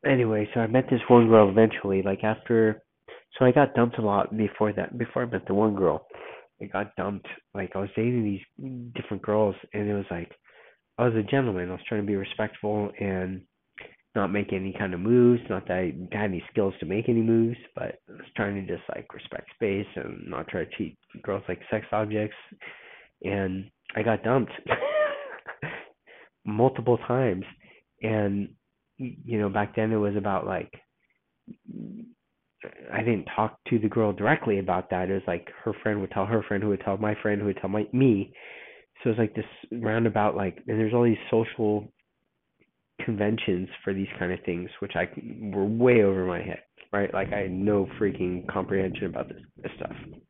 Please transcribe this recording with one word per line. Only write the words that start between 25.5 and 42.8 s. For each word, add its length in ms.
multiple 600
times. 380
And, 460
y-, 260
you 140
know, 100
back 280
then 160
it 60
was 180
about, 320
like, 240
I 120
didn't 320
talk 320
to 100
the 100
girl 240
directly 460
about 320
that. 200
It 40
was 140
like 180
her 180
friend 200
would 100
tell 160
her 160
friend 180
who 100
would 100
tell 160
my 260
friend 180
who 60
would 120
tell 120
my, 220
me. 400
So 80
it's 80
like 160
this 100
roundabout, 640
like, 200
and 120
there's 140
all 120
these 120
social 560